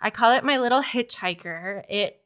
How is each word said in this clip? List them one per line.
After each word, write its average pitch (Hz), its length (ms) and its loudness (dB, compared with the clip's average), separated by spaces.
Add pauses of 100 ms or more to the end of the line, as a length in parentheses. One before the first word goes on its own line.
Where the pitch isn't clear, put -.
I 208 80 -2
call 233 240 4
it 262 120 2
my 277 120 2
little 254 260 2
hitchhiker. 185 1080 -6
It 202 360 -2